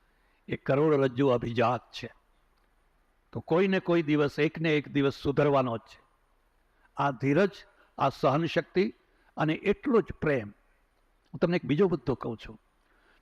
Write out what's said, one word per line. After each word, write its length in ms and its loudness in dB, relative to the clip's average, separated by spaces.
એ 80 -6
કરોડરજ્જુ 720 2
અભિજાત 640 0
છે. 180 -14
તો 80 -10
કોઈને 400 0
કોઈ 220 0
દિવસ, 360 0
એકને 380 0
એક 120 -4
દિવસ 260 0
સુધરવાનો 640 0
જ 40 -12
છે. 220 -20
આ 140 -2
ધીરજ, 400 2
આ 100 2
સહનશક્તિ 840 0
અને 160 0
એટલો 480 0
જ 120 -4
પ્રેમ. 360 -2
હું 40 -14
તમને 180 0
એક 80 -4
બીજો 240 2
મુદ્દો 260 -4
કહું 220 -8
છું. 240 -20